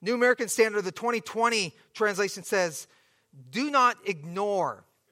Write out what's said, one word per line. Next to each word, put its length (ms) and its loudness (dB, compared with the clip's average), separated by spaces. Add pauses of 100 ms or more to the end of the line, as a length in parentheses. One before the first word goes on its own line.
New 120 -2
American 360 2
Standard, 340 2
the 80 -4
twenty 300 -2
twenty 520 0 (220)
translation 480 -2
says, 420 -2 (640)
"Do 220 -4
not 340 4
ignore." 800 -4 (260)